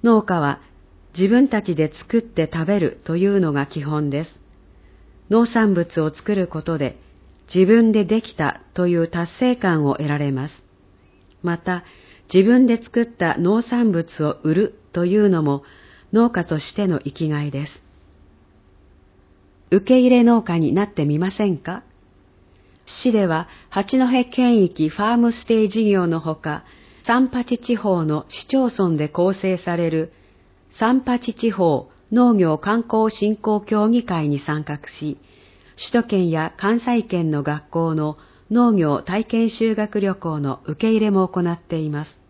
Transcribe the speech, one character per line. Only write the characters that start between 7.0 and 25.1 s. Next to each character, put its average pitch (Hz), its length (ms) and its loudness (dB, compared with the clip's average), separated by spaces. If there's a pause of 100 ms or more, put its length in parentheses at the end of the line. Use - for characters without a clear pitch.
自 185 100 4
分 226 280 6
で 214 120 2
で 220 180 0
き - 120 -20
た - 280 -4 (120)
と 180 140 0
い 175 80 2
う 165 120 0
達 170 300 -6
成 247 180 2
感 165 300 0
を 139 100 0
得 151 120 -4
ら 147 100 -2
れ 143 140 -2
ま 135 160 -6
す。 - 60 -18 (880)
ま 170 160 -4
た、 180 260 -6 (480)
自 190 140 6
分 254 200 6
で 233 160 0
作 - 200 -2
っ 233 40 -2
た 175 320 -4
農 208 240 2
産 240 300 0
物 165 320 -4
を 151 180 -2
売 156 120 0
る - 260 -2 (120)
と 175 140 -2
い 190 120 0
う 208 100 4
の 170 140 2
も 143 200 0 (500)
農 233 180 4
家 175 140 -4
と 160 140 -4
し - 160 -10
て 208 120 -2
の 165 140 0
生 - 120 -10
き 160 160 -4
が 147 140 -2
い 147 80 -6
で 143 160 -8
す。 - 60 -18 (2000)
受 202 160 2
け 254 140 6
入 247 100 4
れ 240 140 6
農 233 180 6
家 170 160 -2
に 156 140 0
な 190 120 2
っ 202 80 -8
て 151 120 -2
み 147 140 0
ま 185 120 -2
せ 208 180 -4
ん 170 100 -2
か？ 196 260 -12 (1000)
市 - 260 -2
で 208 140 2
は 160 220 -2 (200)
八 202 300 -2
戸 254 80 2 (240)
県 240 340 4
域 156 240 -2
フ - 80 -8
ァ 214 180 0